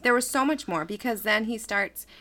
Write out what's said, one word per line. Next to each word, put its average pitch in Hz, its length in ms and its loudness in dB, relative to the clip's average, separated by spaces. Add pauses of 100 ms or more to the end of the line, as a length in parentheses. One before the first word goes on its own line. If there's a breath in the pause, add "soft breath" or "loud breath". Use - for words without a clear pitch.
there 247 100 4
was 247 160 2
so 269 160 2
much 294 240 0
more, 165 160 -2
because 208 380 -4
then 214 220 2
he 226 120 -4
starts, 202 480 -4 (160 soft breath)